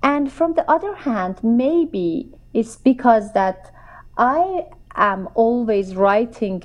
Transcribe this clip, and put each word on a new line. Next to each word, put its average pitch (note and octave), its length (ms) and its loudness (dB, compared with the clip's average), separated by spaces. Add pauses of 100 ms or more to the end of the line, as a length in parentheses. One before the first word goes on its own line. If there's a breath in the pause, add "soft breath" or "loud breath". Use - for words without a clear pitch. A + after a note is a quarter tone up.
And C#4+ 280 0
from E4 220 -2
the E4 180 -2
other F#4+ 240 0
hand, F#3+ 480 -6
maybe A#3 880 0 (220)
it's A3+ 240 -2
because A#3 560 2
that F#3+ 400 -2 (460 loud breath)
I E4 480 0 (300)
am G3 380 -2
always A3+ 600 0
writing G3+ 680 0